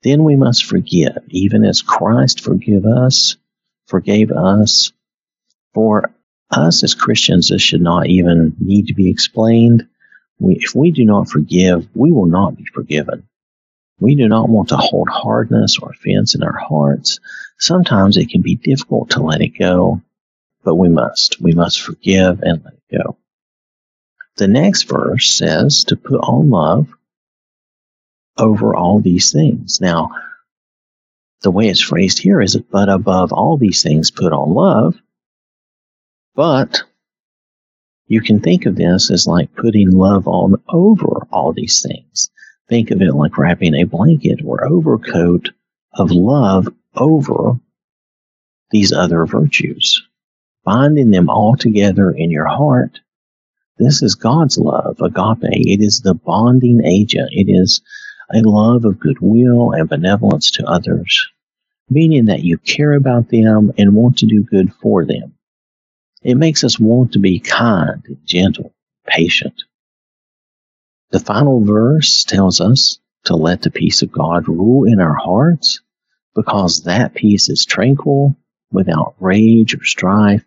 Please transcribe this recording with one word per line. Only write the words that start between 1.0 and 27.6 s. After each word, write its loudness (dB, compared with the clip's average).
even 0
as 0
Christ -2
forgive -2
us, 0
forgave 0
us. 0
For 0
us 0
as -2
Christians, 0
this -2
should 0
not 0
even 2
need 0
to -6
be 0
explained. 2
We, 0
if -8
we 2
do 0
not 2
forgive, 0
we 2
will 2
not 0
be -20
forgiven. -6
We 4
do 2
not 2
want 2
to -2
hold -2
hardness -2
or -14
offense -2
in -4
our -6
hearts. -2
Sometimes 0
it -2
can -2
be -2
difficult -4
to -4
let -2
it -4
go, 0
but -2
we 2
must. -2
We 0
must -2
forgive -2
and -4
let -20
it -12
go. -6
The 0
next 0
verse -2
says 0
to -2
put -4
on 0
love 0